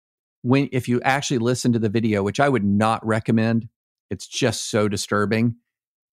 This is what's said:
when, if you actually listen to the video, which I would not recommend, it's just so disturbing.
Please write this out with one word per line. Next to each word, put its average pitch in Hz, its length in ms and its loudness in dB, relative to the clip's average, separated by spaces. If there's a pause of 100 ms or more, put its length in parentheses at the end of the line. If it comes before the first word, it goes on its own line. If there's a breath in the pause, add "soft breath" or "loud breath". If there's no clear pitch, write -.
(440)
when, 135 280 2
if 127 160 -2
you 120 140 0
actually 135 380 0
listen 123 340 0
to 113 60 0
the 110 100 0
video, 107 320 0
which 101 180 -2
I 143 100 4
would 120 140 2
not 107 400 2
recommend, 110 640 0 (440)
it's - 160 -10
just - 420 -2
so 107 180 0
disturbing. 104 680 0 (580)